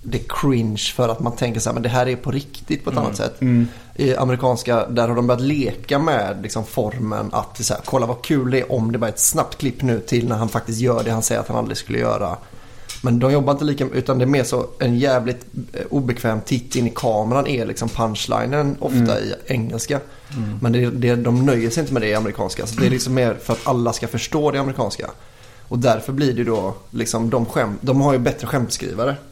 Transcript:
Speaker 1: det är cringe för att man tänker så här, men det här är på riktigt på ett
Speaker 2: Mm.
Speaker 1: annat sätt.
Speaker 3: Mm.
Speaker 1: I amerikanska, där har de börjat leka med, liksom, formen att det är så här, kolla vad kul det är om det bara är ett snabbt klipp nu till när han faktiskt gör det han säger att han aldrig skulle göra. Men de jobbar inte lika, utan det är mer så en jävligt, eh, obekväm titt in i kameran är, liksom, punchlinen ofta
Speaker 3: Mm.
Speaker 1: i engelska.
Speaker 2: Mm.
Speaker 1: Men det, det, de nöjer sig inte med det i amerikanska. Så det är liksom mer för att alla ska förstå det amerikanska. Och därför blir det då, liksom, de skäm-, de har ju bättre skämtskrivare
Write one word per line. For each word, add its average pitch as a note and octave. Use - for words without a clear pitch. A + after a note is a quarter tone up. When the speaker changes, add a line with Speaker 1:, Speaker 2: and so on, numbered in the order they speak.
Speaker 1:
det A#2
är -
cringe A#2
för B2
att A2
man A#2+
tänker A2+
så A2
här, A#2
men A#2+
det A#2+
här B2+
är B2
på C#3
riktigt -
på C#3
ett C3
Speaker 2:
Mm. D3
Speaker 1:
annat G#2
sätt. A#2+
Speaker 3:
Mm. A#2+
Speaker 1:
I C3
amerikanska, B2
där A#2
har A#2
de A#2+
börjat B2
leka C#3
med, G2+
liksom, G#2
formen G#2+
att -
det -
är -
så A2+
här, -
kolla B2
vad B2
kul C3
det C3
är -
om A2+
det A2+
bara A2+
är G#2+
ett -
snabbt -
klipp C3
nu A#2
till A#2
när A2+
han A2+
faktiskt A2+
gör A#2
det A2+
han A2+
säger A2
att -
han A#2
aldrig A2
skulle A2+
göra. G#2
Men A#2+
de C3
jobbar C#3+
inte C#3+
lika, D3
utan B2+
det B2
är -
mer C3+
så B2
en A#2+
jävligt, B2+
eh, -
obekväm A#2+
titt -
in A#2+
i A#2
kameran A#2
är, A#2+
liksom, A2+
punchlinen A#2
ofta B2+
Speaker 3:
Mm. A#2
Speaker 1:
i G#2
engelska. A#2+
Speaker 2:
Mm. G#2+
Speaker 1:
Men A#2
det, B2
det, A#2+
de A#2+
nöjer A#2
sig E3
inte C3+
med A#2+
det G#2+
i G#2
amerikanska. G#2
Så A2
det F#2+
är -
liksom B2+
mer A#2+
för B2+
att -
alla A#2+
ska -
förstå D3
det C#3
amerikanska. C3
Och A#2+
därför A#2
blir C3+
det A#2+
då, G#2
liksom, A2+
de A#2
skäm-, G#2
de C3+
har C#3+
ju C3
bättre B2+
skämtskrivare A#2+